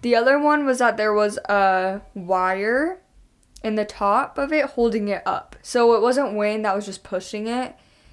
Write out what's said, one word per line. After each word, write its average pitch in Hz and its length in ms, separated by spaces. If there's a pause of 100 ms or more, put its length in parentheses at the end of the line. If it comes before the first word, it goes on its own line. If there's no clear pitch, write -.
The 240 140
other 262 240
one 294 260
was 254 140
that 226 180
there 214 160
was 208 320
a 190 560 (140)
wire 196 840 (640)
in 220 120
the 208 100
top 214 540
of 277 120
it 311 200
holding 220 380
it 196 180
up. - 340
So 233 320
it 214 80
wasn't 247 340
wind 214 300
that 196 100
was 202 120
just - 160
pushing 196 440
it. 247 280 (380)